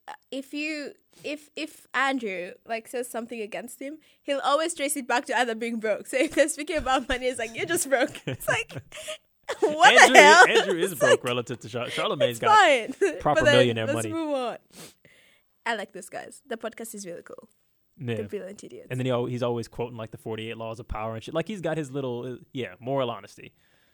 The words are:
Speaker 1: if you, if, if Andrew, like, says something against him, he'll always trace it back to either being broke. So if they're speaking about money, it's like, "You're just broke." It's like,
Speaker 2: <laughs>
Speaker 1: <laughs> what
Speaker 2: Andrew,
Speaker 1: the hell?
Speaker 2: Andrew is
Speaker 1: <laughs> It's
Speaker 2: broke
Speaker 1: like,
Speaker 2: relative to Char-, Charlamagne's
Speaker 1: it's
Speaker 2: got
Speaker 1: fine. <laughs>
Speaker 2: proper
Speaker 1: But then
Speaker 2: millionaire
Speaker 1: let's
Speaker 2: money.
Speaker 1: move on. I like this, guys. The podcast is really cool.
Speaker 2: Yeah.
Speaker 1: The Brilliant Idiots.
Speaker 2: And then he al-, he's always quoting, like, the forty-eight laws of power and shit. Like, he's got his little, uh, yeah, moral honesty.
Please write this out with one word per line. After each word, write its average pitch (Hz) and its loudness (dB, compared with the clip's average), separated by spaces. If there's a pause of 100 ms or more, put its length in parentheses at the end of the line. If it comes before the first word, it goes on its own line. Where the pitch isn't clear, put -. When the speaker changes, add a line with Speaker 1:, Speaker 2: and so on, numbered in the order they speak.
(300)
Speaker 1:
if 269 -10
you, 294 -8 (320)
if, 294 -10
if 302 -12
Andrew, 226 -4 (140)
like, 226 -8
says 247 -8
something 233 -10
against 202 -12
him, 285 -12 (240)
he'll 277 -2
always 311 0
trace 285 -4
it 254 -6
back 240 0
to 233 -4
either 233 0
being 233 -6
broke. 214 -4
So 277 -4
if 285 0
they're 311 4
speaking 311 -6
about 262 -2
money, 254 -4
it's 254 -2
like, 226 -8
"You're 349 -6
just 330 -2
broke." 262 2 (140)
It's - -8
like, 466 -2
Speaker 2:
<laughs> - -12 (520)
Speaker 1:
<laughs> - -12
what 330 6
Speaker 2:
Andrew, - 10
Speaker 1:
the - 12
hell? 311 10
Speaker 2:
Andrew - 2
is 381 0
Speaker 1:
<laughs> - -
It's - -10
Speaker 2:
broke 605 4
Speaker 1:
like, - 2
Speaker 2:
relative 123 -2
to 135 -18
Char-, 120 -6
Charlamagne's 151 -2
Speaker 1:
it's - -
Speaker 2:
got 415 6
Speaker 1:
fine. 277 4
<laughs> - -2
Speaker 2:
proper 151 2
Speaker 1:
But - 2
then - 6
Speaker 2:
millionaire 113 4
Speaker 1:
let's - -2
Speaker 2:
money. 113 -4
Speaker 1:
move 320 -6
on. 240 -6 (1080)
I 233 -2
like 196 -10
this, - -16
guys. - -16
The 226 -8
podcast 226 -12
is 202 -14
really 170 -12
cool. - -20 (540)
Speaker 2:
Yeah. 120 -4
Speaker 1:
The 107 -4
Brilliant - -12
Idiots. - -20
Speaker 2:
And 127 -6
then 127 -4
he 127 0
al-, 120 -2
he's 120 -6
always 120 -4
quoting, 120 -10
like, 110 -12
the 113 -16
forty-eight 110 -10
laws 113 -10
of - -14
power 110 -8
and 113 -10
shit. - -10
Like, 165 -4
he's 214 -10
got 156 -4
his 147 -6
little, 127 -6
uh, 117 -12 (140)
yeah, 113 -8
moral 131 -2
honesty. 101 -14 (420)